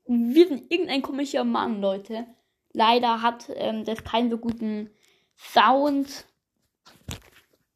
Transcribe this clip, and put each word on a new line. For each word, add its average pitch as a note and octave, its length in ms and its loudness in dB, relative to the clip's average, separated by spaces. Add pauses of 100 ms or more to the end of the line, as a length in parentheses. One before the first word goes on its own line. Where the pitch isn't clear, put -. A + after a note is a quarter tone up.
Wir B3 420 4
sind C4+ 240 -6
irgendein E4 300 0
komischer C#4 420 -4
Mann, A#3 380 -2
Leute. G3+ 440 -4 (460)
Leider A#3 500 4
hat, A#3+ 320 -2
ähm, A3 300 -4
das A3 220 -6
keinen A#3+ 240 0
so A#3 80 -2
guten A3 540 -6 (440)
Sound. C#4 880 2 (1500)